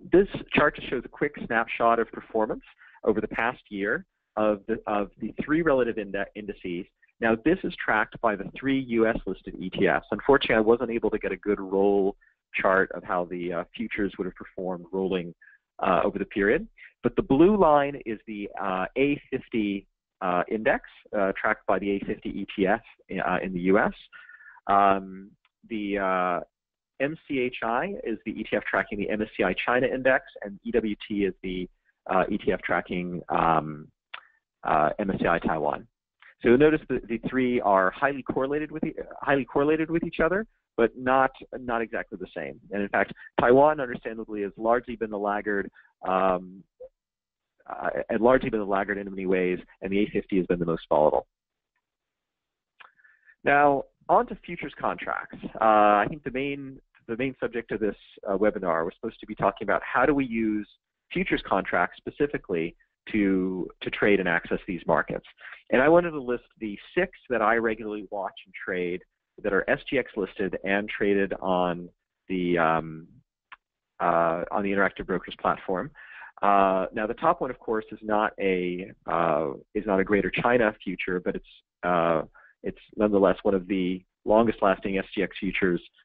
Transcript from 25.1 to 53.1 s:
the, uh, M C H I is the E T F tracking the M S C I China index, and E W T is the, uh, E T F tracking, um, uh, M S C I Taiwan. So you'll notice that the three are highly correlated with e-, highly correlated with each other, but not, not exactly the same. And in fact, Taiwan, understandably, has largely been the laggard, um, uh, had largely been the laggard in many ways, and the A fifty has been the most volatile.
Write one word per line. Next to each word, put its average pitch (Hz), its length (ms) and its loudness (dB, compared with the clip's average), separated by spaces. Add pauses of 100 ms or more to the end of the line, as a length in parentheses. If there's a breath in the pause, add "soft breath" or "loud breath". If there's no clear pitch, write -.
the, 101 300 -4
uh, 92 420 0 (600)
M 147 160 -4 (100)
C 135 140 -4
H 123 240 -4
I 131 300 -2 (100)
is 110 200 -6
the 110 60 -8
E 107 140 -8
T - 100 -4
F 101 100 0
tracking - 320 -2
the 101 140 -4
M 107 120 -2
S 107 140 -4
C 113 60 0
I 92 120 2
China 123 340 0
index, 131 360 0 (180)
and 101 220 -12
E 113 60 -8
W 110 240 0 (140)
T 101 160 0
is 92 180 0
the, 92 260 -6 (400)
uh, 92 200 2
E 101 100 -2
T - 140 -2
F 92 100 -4
tracking, 90 640 -4
um, 78 600 0 (760 loud breath)
uh, 78 280 2 (100)
M 98 100 -2
S - 100 -2
C - 60 0
I 85 140 0
Taiwan. 73 460 -4 (560 soft breath)
So 120 60 2
you'll 120 100 8
notice 156 300 4
that 123 200 -4
the 117 100 -2 (100)
three 127 320 0
are 95 300 4
highly 139 320 -2
correlated 143 480 -4
with 156 140 -8
e-, 160 100 -4 (260)
highly 139 240 2
correlated 156 460 0
with 165 140 -2
each 170 160 -4
other, 180 260 0 (300)
but 113 200 2
not, 131 360 2 (260)
not 120 240 -2
exactly 104 380 -8
the 92 160 -12
same. 73 240 -10 (100)
And 101 120 -4
in 101 60 -2
fact, 101 240 0 (280 loud breath)
Taiwan, 143 400 6
understandably, 113 640 -8
has 98 140 -4
largely 117 380 0
been 110 160 -6
the 104 80 -6
laggard, 101 520 -2 (360 soft breath)
um, 92 560 0 (1080)
uh, - 220 -6 (200)
had 110 100 -2
largely 131 300 4
been 110 100 0
the 101 60 -4
laggard 98 320 -2
in 101 120 -8
many 95 160 -6
ways, 90 320 2 (220 soft breath)
and 95 100 -6
the 98 80 0
A 107 120 0
fifty 101 260 -4
has 87 100 2
been 87 140 0
the 85 60 -4
most 82 220 -2
volatile. 76 380 4 (2250 soft breath)